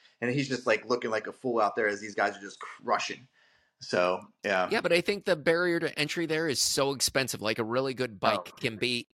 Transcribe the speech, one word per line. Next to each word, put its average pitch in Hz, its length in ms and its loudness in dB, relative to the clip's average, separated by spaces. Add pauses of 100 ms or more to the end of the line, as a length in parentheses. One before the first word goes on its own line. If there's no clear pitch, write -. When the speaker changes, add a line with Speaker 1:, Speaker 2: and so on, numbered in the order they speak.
(220)
Speaker 1:
and 120 100 0
he's 143 180 0
just, 123 180 -4
like, 110 220 4
looking 120 220 0
like 107 160 -2
a 101 60 -6
fool 120 280 -2
out 101 140 2
there 110 120 2
as 101 140 -2
these 107 140 -12
guys 101 200 2
are 98 60 -18
just 101 180 -14
crushing. - 680 -4 (520)
So, 90 400 2 (240)
yeah. 95 260 2
Speaker 2:
Yeah, 226 120 0
but 170 120 2
I 175 80 6
think 202 240 -4
the 185 100 2
barrier 170 440 2
to 165 200 -4
entry 160 280 -2
there 160 200 0
is 131 140 0
so 139 300 2
expensive. 127 500 0
Like, 107 180 0
a 117 40 0
really 127 320 0
good 113 240 -4
bike 107 340 0
Speaker 1:
Oh. - 60 -20
Speaker 2:
can 113 180 -2
be 120 300 -2 (100)